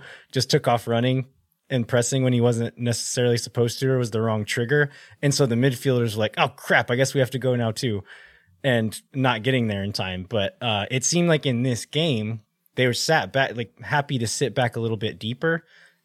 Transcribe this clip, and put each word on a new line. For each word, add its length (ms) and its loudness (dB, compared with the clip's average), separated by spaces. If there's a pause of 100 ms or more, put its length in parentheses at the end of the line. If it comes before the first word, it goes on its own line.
(320)
just 180 -2
took 180 2
off 200 2
running 380 0 (440)
and 180 0
pressing 360 2
when 80 4
he 80 4
wasn't 380 0
necessarily 600 0
supposed 420 -2
to, 100 0
or 80 2
was 140 -2
the 100 -2
wrong 240 0
trigger." 460 0 (300)
And 120 2
so 120 2
the 100 0
midfielders 600 2
were 60 -2
like, 160 -2
"Oh, 100 2
crap, 420 0
I 60 2
guess 180 2
we 60 0
have 120 2
to 80 -4
go 180 0
now 140 0
too," 340 -4 (580)
and 340 0 (160)
not 300 0
getting 240 2
there 160 -2
in 80 -6
time. 380 -6
But, 320 -2
uh, 280 -2
it 140 -2
seemed 240 0
like 180 2
in 180 0
this 220 -2
game, 560 -2 (340)
they 120 2
were 60 2
sat 400 0
back, 240 0
like, 240 -10
happy 380 -2
to 80 -2
sit 280 -2
back 220 0
a 20 -6
little 180 -2
bit 220 -6
deeper 460 -4 (400)